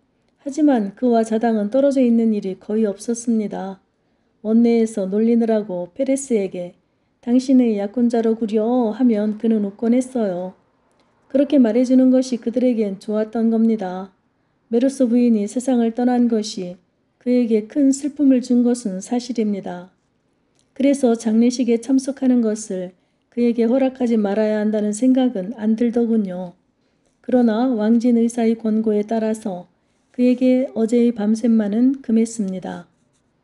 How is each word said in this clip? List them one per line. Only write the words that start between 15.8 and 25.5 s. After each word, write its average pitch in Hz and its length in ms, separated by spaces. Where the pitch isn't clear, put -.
떠난 247 340
것이 208 480
그에게 233 480
큰 269 260
슬픔을 269 480
준 247 220
것은 240 380
사실입니다. 202 880
그래서 269 420
장례식에 233 680
참석하는 262 600
것을 208 520
그에게 240 360
허락하지 254 520
말아야 214 420
한다는 208 340
생각은 247 640